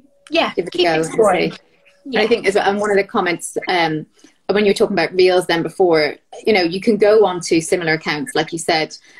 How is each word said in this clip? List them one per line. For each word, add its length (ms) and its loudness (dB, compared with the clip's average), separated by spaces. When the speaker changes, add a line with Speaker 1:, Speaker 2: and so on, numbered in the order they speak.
Speaker 1:
yeah, 240 -2
Speaker 2:
Give 140 -4
it 80 -10
a 20 -2
Speaker 1:
keep 80 2
Speaker 2:
go 80 2
and 120 0
Speaker 1:
exploring. 480 0
Speaker 2:
see. 40 -18
Speaker 1:
Yeah. 160 -2
Speaker 2:
I 60 2
think 180 0
as 80 0
well, 160 0
and 100 -2
one 120 -2
of 60 2
the 80 0
comments, 520 -4
um, 360 -2
when 140 2
you 60 4
were 40 -2
talking 180 0
about 200 -2
reels 340 2
then 160 -2
before, 520 0
you 60 2
know, 100 2
you 200 -4
can 160 2
go 280 6
on 140 -2
to 220 0
similar 320 -2
accounts, 420 -4
like 160 -2
you 80 -8
said, 360 -2